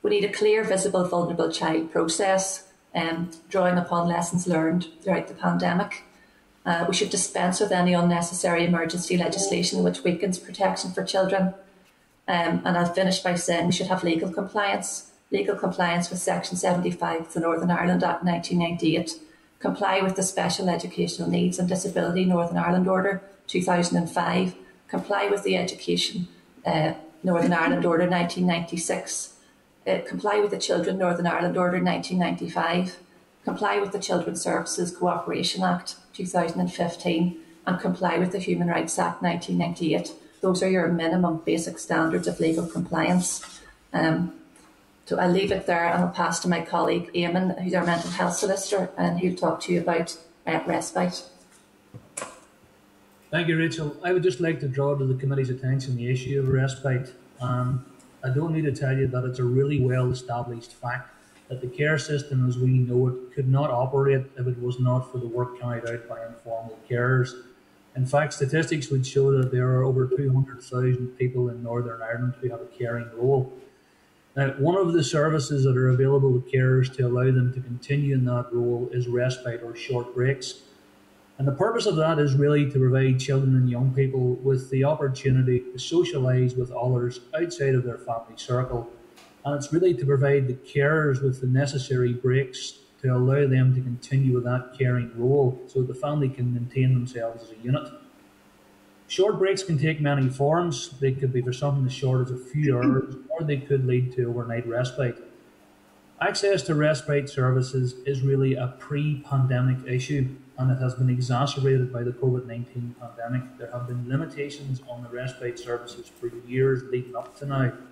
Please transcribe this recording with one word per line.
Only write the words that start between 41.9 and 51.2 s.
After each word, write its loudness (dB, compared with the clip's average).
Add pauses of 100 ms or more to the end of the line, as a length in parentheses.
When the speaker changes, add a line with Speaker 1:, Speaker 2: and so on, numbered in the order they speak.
Speaker 1:
of -4
legal 0
compliance. -2 (300)
Um, 0 (720)
so -2
I'll 2
leave 2
it -2
there 0
and 2
I'll 0
pass -2
to 0
my 0
colleague -2
Eamon, 0
who's -2
our 2
mental 0
health -2
solicitor, -2
and 0
he'll 0
talk -2
to -2
you 2
about, -2 (280)
uh, -2
respite. -2 (2000)